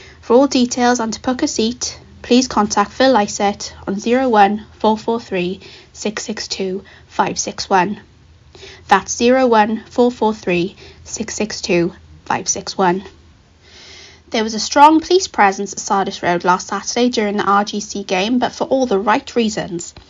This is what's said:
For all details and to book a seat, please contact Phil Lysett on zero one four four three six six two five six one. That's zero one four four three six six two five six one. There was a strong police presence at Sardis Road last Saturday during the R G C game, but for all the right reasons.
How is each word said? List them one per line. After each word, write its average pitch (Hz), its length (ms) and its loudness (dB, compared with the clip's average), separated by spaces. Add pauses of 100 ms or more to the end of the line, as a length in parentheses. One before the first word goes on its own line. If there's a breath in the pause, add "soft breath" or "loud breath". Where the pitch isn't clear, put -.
(200 loud breath)
For - 140 0
all 269 120 6
details 247 540 0
and 226 140 -4
to - 80 -14
book 254 200 -2
a 302 60 0
seat, - 500 -4 (220)
please 254 280 2
contact 208 440 0
Phil 262 220 4
Lysett 208 580 -2 (140)
on 196 120 -4
zero 247 300 0
one 208 380 4 (120)
four 220 200 0
four 233 200 -4
three 185 420 -6 (340 loud breath)
six - 280 -8
six - 260 -10
two 190 360 -6 (240 loud breath)
five 185 300 -4
six - 320 -8
one. 196 280 0 (920 loud breath)
That's - 280 0
zero 254 300 4
one 220 380 2
four 240 260 2
four 214 240 -2
three 175 420 -2 (280 loud breath)
six - 300 -10
six - 280 -6
two 175 320 0 (320)
five - 200 -4
six - 300 -6
one. 190 280 0 (1200 loud breath)
There 226 160 -2
was 226 100 -6
a 214 60 -4
strong 302 400 6
police 370 280 2
presence 196 440 0
at - 80 -12
Sardis 202 420 -2
Road 175 220 0
last 180 240 2
Saturday 240 400 -2
during 208 300 -2
the - 60 -2
R 202 200 2
G 208 160 -8
C 202 240 -10
game, 202 340 0
but 240 140 -2
for - 120 -6
all 262 200 0
the 226 140 0
right 214 360 -2
reasons. 175 600 -4 (160 loud breath)